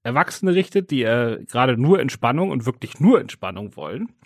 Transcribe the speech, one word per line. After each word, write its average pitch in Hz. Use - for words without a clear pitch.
Erwachsene 175
richtet, 185
die, 131
äh, 117
gerade 127
nur 151
Entspannung 139
und 123
wirklich -
nur 185
Entspannung 95
wollen. 101